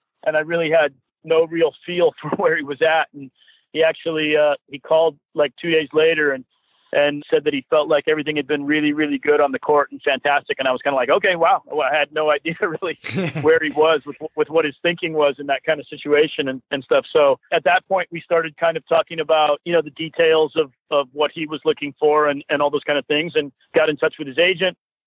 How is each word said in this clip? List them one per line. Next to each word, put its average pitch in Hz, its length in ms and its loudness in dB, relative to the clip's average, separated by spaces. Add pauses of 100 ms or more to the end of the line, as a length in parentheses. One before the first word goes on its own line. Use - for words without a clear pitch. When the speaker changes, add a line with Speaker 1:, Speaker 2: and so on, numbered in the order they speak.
(260)
Speaker 1:
and 156 100 0
I 151 40 2
really 165 300 -2
had 151 240 2 (300)
no 160 220 2
real 165 260 -2 (140)
feel 175 300 0
<laughs> - 40 -20
for 151 160 -10
where 170 200 0
he 160 60 -6
was 139 200 -10
at. 160 320 2
And 139 160 -16 (420)
he 156 100 -2
actually, 156 540 -2
uh, 151 180 2 (140)
he 139 100 -16
called, 160 400 0 (160)
like, 147 260 0
two 170 100 -6
days 160 220 0
later 156 400 2
and, 131 120 -8 (480)
and 147 300 0 (100)
said 151 120 2
that 147 100 0
he 139 160 -6
felt 151 180 2
like 147 200 2
everything 156 260 -2
had 147 140 -4
been 147 180 -2
really, 151 260 0
really 147 260 -2
good 147 220 0
on 139 120 2
the 127 80 -6
court 147 320 0
and 139 100 -16
fantastic. 143 560 -2
And 135 80 -4
I 131 60 2
was 123 100 -4
kinda 143 140 -2
like, 123 120 0
"Okay, 190 280 2
wow." 165 300 2
Well, 147 220 -2
I 143 80 0
had 147 160 -2
no 151 200 0
idea 160 260 -4
<laughs> - 20 -20
really 175 380 -4 (160)
Speaker 2:
<laughs> 160 280 -4
Speaker 1:
where 160 200 4
he 151 80 -4
was 151 340 2
with, 147 120 -14 (180)
with 151 160 -2
what 160 140 2
his 143 180 -6
thinking 170 300 -2
was 147 260 2
in 143 80 -14
that 139 160 -4
kind 156 160 -2
of 143 80 -14
situation 147 600 0
and, 131 140 -8 (100)
and 139 100 -6
stuff. 135 220 0 (100)
So 143 240 4 (140)
at 165 120 0
that 180 220 2
point, 185 240 -2
we 170 100 -12
started 165 360 -2
kind 165 200 0
of 156 120 -12
talking 165 320 0
about, 151 440 2
you 170 80 -4
know, 165 100 4
the 151 80 -16
details 160 680 0
of, 147 160 -2 (180)
of 143 220 0
what 147 200 -2
he 160 140 -8
was 151 180 -10
looking 147 360 -2
for 151 260 4
and, 143 220 -2
and 143 120 -2
all 143 100 2
those 143 140 -4
kind 147 140 -2
of 131 80 -6
things, 151 300 -4
and 143 160 -2 (200)
got 156 160 2
in 151 80 -2
touch 160 220 -2
with 156 80 -10
his 131 120 -6
agent, 180 380 0 (300)